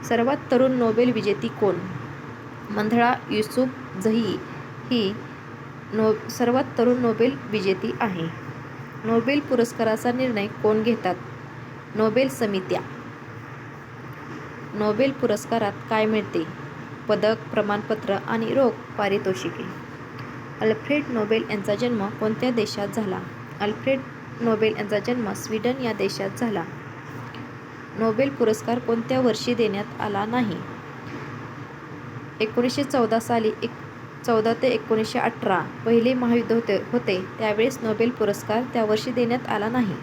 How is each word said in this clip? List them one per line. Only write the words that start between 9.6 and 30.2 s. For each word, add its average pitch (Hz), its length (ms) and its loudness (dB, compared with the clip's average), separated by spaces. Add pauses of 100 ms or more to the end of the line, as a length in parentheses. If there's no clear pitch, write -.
निर्णय 240 360 0
कोण 214 360 2
घेतात? 220 320 2 (800)
नोबेल 220 340 4
समित्या. 190 520 0 (1900)
नोबेल 214 380 2
पुरस्कारात 214 640 0 (160)
काय 214 160 4
मिळते? 208 380 0 (640)
पदक, 214 280 4 (160)
प्रमाणपत्र 208 640 0 (100)
आणि 226 260 0
रोख 269 180 6 (260)
पारितोषिके. 196 880 -2 (760)
अल्फ्रेड 220 460 2
नोबेल 226 420 2
यांचा 202 260 0
जन्म 220 340 0
कोणत्या 220 420 0
देशात 208 360 0
झाला? 196 320 -2 (400)
अल्फ्रेड 226 400 0 (420)
नोबेल 220 360 4
यांचा 208 220 0
जन्म 220 340 0
स्वीडन 233 480 -2
या 226 120 0
देशात 196 440 -2
झाला. 208 260 0 (1400)
नोबेल 226 300 4
पुरस्कार 233 500 2
कोणत्या 233 420 0
वर्षी 240 320 2
देण्यात 208 480 0
आला 202 240 0